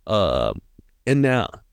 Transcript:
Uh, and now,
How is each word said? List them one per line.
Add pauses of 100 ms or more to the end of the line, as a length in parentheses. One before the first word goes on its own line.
Uh, (520)
and
now, (260)